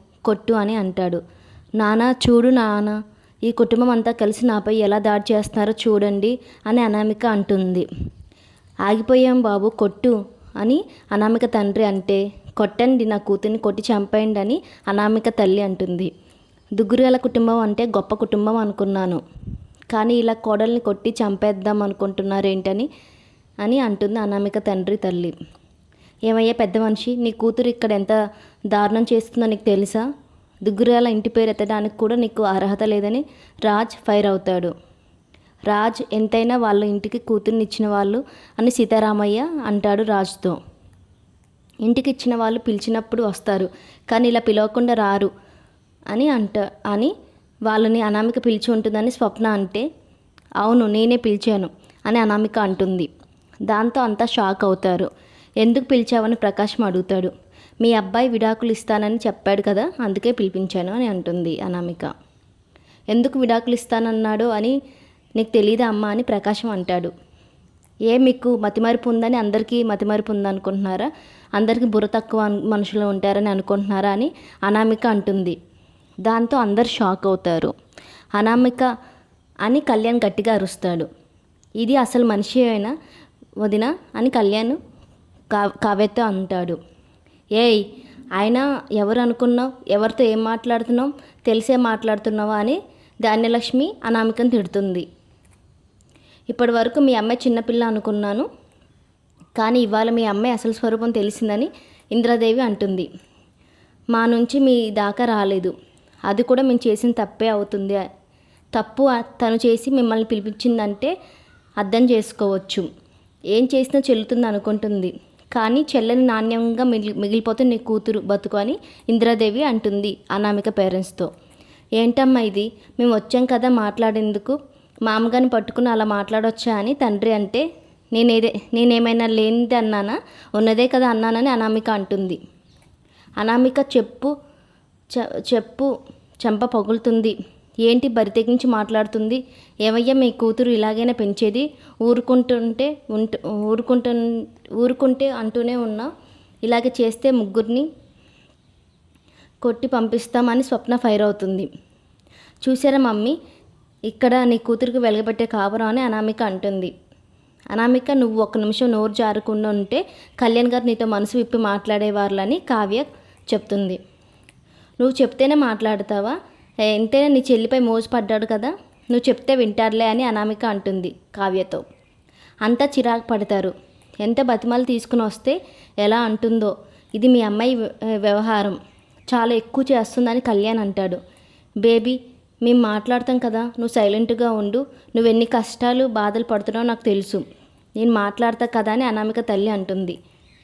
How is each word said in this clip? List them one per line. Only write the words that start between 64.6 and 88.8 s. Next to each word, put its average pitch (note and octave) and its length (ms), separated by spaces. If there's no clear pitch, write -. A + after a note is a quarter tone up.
నీకు A3 140
తెలీదా A3+ 380
అమ్మా?" G#3 200
అని G#3+ 140
ప్రకాశం G#3 480
అంటాడు. F3+ 420
"ఏ, A3+ 180
మీకు B3+ 380
మతిమరుపు A3+ 520
ఉందని, A#3 280
అందరికీ A3 460
మతిమరుపు G#3+ 500
ఉందనుకుంటున్నారా? G3 800
అందరికీ A3+ 320
బుర్ర G#3+ 200
తక్కువ A3 340
అను-, G#3 240
మనుషులు G#3 420
ఉంటారని G3+ 420
అనుకుంటున్నారా?" G3 640
అని A3+ 220
అనామిక G#3+ 440
అంటుంది. G3 500
దాంతో A3+ 380
అందరు A#3 320
షాక్ G3 380
అవుతారు. F3+ 480
అనామిక A#3+ 640
అని B3 200
కళ్యాణ్ A#3 460
గట్టిగా G#3 280
అరుస్తాడు. F3+ 520
"ఇది A#3 220
అసలు B3 280
మనిషి G#3+ 440
అయినా A3+ 300
వదినా?" G#3+ 400
అని A#3 160
కళ్యాణ్ A3+ 460
కా-, G3+ 240
కావ్యతో G#3 380
అంటాడు. F#3 560
"ఏయ్, A3 320
ఆయన A#3+ 480